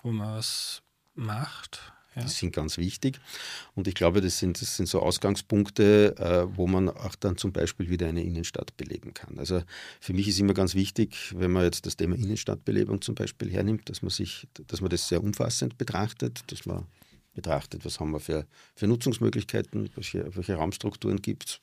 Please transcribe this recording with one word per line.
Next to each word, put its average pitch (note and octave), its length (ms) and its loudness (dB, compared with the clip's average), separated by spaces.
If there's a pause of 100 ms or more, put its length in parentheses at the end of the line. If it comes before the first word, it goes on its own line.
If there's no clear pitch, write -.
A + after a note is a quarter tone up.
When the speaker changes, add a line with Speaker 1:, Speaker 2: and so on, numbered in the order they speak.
Speaker 1:
wo A#2+ 80 -4
man G#2+ 260 -2
was - 460 -6 (320)
macht. - 800 -8 (220)
Ja. A#2+ 80 -6
Speaker 2:
Die B2 60 -4
sind - 260 -2
ganz D#2 240 -2
wichtig. G2 420 -2 (540)
Und F#2+ 140 -2
ich F#2 60 -2
glaube, F2+ 280 6
das F#2 160 2
sind, F2+ 240 0
das - 140 -4
sind F#2 120 0
so - 120 2
Ausgangspunkte, G#2 1160 6
äh, F2+ 400 2
wo F#2 100 2
man F#2 220 4
auch - 260 -6
dann F#2+ 220 0
zum G2 160 -2
Beispiel E2+ 380 -2
wieder F2 180 0
eine E2 160 0
Innenstadt E2+ 540 -4
beleben - 360 -10
kann. - 240 -14
Also F2 240 0 (380)
für - 140 -4
mich G2+ 120 2
ist G2 140 2
immer G2 140 6
ganz F#2+ 200 2
wichtig, G2 640 0
wenn F2+ 160 2
man F#2 120 6
jetzt E2+ 220 2
das - 100 -4
Thema F2 200 0
Innenstadtbelebung G2+ 880 0
zum A#2 140 -6
Beispiel G#2 340 -4
hernimmt, G2 400 0
dass - 100 -10
man - 100 -4
sich, - 380 -6 (180)
dass E2+ 140 -8
man F#2 100 -2
das F2 180 -2
sehr F2 140 2
umfassend A#2+ 540 -2
betrachtet, A#2 640 -4 (100)
dass - 140 -12
man F2+ 220 -6 (480)
betrachtet, - 500 -4
was - 160 -8
haben D#2 120 -2
wir D2+ 80 -2
für, D#2 260 -4 (280)
für - 120 -2
Nutzungsmöglichkeiten, A2 1080 0
welche, F#2 400 -6
welche F#2 200 -4
Raumstrukturen G2 680 -2
gibt's, - 420 -8